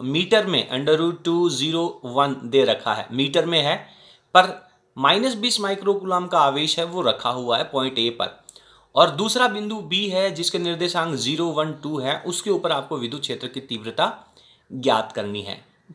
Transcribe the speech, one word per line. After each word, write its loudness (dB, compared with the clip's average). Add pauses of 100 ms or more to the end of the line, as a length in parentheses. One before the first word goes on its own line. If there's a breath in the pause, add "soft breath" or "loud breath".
मीटर 2
में 0
under 2
root -2
two 2
zero -2 (320)
one 2 (100)
दे 4
रखा 0
है, -8
मीटर 2
में 2
है, 0 (580 loud breath)
पर 8 (440 soft breath)
माइनस 2
बीस -2
माइक्रोकूलम -2
का 2
आवेश 2
है 0
वो -6
रखा 0
हुआ 0
है 0
पॉइंट -4
ए 2
पर, -6 (560 loud breath)
और 8
दूसरा 2
बिंदु -6
बी -2
है 0
जिसके -4
निर्देशांक -2
ज़ीरो -2
वन -2
टू -6
है, -2
उसके -4
ऊपर 2
आपको -4
विद्युत -6
क्षेत्र -6
की -10
तीव्रता -2 (580 soft breath)
ज्ञात 0
करनी -6
है। -10 (340)